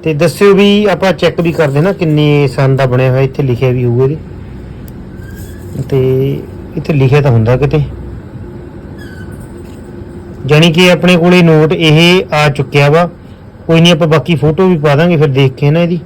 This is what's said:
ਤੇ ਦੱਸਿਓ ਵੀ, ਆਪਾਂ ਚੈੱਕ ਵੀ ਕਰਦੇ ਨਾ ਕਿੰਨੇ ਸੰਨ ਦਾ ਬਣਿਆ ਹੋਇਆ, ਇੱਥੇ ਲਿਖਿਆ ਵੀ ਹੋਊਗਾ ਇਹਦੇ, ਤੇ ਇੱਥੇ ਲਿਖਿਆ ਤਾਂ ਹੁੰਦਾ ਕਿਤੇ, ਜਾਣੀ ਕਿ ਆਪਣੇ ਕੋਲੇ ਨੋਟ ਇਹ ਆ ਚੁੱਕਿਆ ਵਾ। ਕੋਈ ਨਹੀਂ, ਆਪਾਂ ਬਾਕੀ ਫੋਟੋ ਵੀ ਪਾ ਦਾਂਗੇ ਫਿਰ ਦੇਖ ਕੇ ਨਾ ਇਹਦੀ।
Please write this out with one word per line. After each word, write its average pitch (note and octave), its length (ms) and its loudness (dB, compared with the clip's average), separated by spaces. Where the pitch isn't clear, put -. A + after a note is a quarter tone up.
ਤੇ D#3+ 120 -2
ਦੱਸਿਓ F3 400 2
ਵੀ, G3+ 300 4
ਆਪਾਂ F#3+ 280 0
ਚੈੱਕ E3+ 280 -2
ਵੀ E3+ 120 0
ਕਰਦੇ D3 280 0
ਨਾ F#3+ 120 0
ਕਿੰਨੇ D3+ 540 2
ਸੰਨ C3+ 300 0
ਦਾ C#3 100 0
ਬਣਿਆ B2+ 240 0
ਹੋਇਆ, C3 100 0
ਇੱਥੇ C3+ 220 -2
ਲਿਖਿਆ B2+ 280 0
ਵੀ B2 140 -2
ਹੋਊਗਾ A#2+ 200 0
ਇਹਦੇ, D3 120 -2
ਤੇ C3+ 120 0
ਇੱਥੇ E3 160 -6
ਲਿਖਿਆ C#3 280 4
ਤਾਂ C3+ 100 2
ਹੁੰਦਾ A#2 260 2
ਕਿਤੇ, C#3+ 240 0
ਜਾਣੀ D#3 260 4
ਕਿ F3+ 180 4
ਆਪਣੇ F3 260 2
ਕੋਲੇ F3+ 260 4
ਨੋਟ D#3+ 300 4
ਇਹ E3+ 600 4
ਆ D3+ 160 2
ਚੁੱਕਿਆ C#3+ 420 0
ਵਾ। E3 180 2
ਕੋਈ E3 140 2
ਨਹੀਂ, E3+ 120 6
ਆਪਾਂ E3 140 2
ਬਾਕੀ D#3 280 0
ਫੋਟੋ D#3 340 0
ਵੀ F3+ 100 2
ਪਾ D3 160 2
ਦਾਂਗੇ E3+ 220 2
ਫਿਰ D3 120 2
ਦੇਖ C3+ 240 2
ਕੇ D3 180 0
ਨਾ D#3+ 100 2
ਇਹਦੀ। E3+ 260 -2